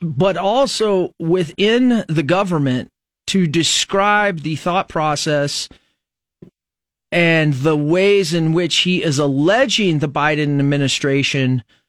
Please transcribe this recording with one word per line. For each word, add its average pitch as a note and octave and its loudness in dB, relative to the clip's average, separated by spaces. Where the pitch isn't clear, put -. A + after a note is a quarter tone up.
but E3 -2
also G#3 0
within G#3 0
the D#3+ 0
government D3+ 0
to F#3 2
describe G3 0
the D#3 -6
thought F3+ -2
process D3 -2
and D#3+ 2
the D3+ 0
ways F3 2
in D#3+ 0
which F3 0
he F3+ 0
is D3 0
alleging E3+ 2
the D3+ -2
Biden D3 0
administration C#3 0